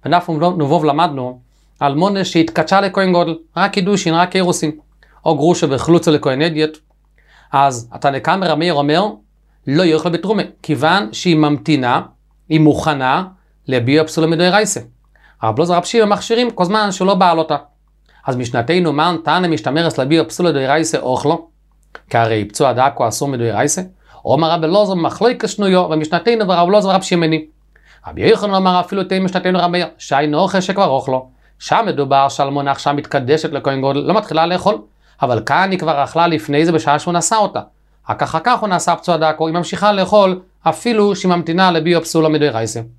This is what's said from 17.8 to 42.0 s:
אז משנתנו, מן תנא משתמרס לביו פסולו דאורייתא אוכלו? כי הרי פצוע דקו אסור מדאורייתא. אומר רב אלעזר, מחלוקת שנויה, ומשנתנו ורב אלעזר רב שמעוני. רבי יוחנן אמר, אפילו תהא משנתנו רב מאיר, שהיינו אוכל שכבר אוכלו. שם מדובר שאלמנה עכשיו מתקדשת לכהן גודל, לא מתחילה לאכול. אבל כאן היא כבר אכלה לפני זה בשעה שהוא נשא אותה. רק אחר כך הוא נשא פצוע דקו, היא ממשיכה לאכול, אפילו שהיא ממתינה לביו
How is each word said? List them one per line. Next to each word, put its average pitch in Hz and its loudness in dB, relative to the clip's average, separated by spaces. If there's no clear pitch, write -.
אז 131 -4
משנתנו, 131 0
מן 160 0
תנא 175 2
משתמרס 156 -2
לביו 156 0
פסולו 175 -2
דאורייתא 139 0
אוכלו? 131 -2
כי 120 2
הרי 110 2
פצוע 127 0
דקו 131 0
אסור 143 -4
מדאורייתא. 120 -2
אומר 160 2
רב 165 -2
אלעזר, 190 2
מחלוקת 208 0
שנויה, 190 2
ומשנתנו 175 0
ורב 175 2
אלעזר 196 4
רב 185 2
שמעוני. 160 0
רבי 78 -12
יוחנן 196 2
אמר, 185 4
אפילו 190 -4
תהא 190 -2
משנתנו 185 -2
רב 175 0
מאיר, 175 -2
שהיינו 147 0
אוכל 190 0
שכבר 190 0
אוכלו. 131 -2
שם 214 0
מדובר 139 0
שאלמנה 139 -2
עכשיו 143 -2
מתקדשת 143 -2
לכהן 135 -4
גודל, 139 0
לא 175 0
מתחילה 165 0
לאכול. 180 -2
אבל 131 0
כאן 180 2
היא 180 -2
כבר 151 -2
אכלה 165 0
לפני 156 0
זה 175 2
בשעה 147 2
שהוא 170 -4
נשא 175 0
אותה. 190 0
רק 107 -2
אחר 160 -2
כך 247 2
הוא 214 -4
נשא 175 0
פצוע 165 -2
דקו, 160 0
היא 160 -4
ממשיכה 185 0
לאכול, 190 2
אפילו 202 0
שהיא 185 0
ממתינה 175 2
לביו 165 2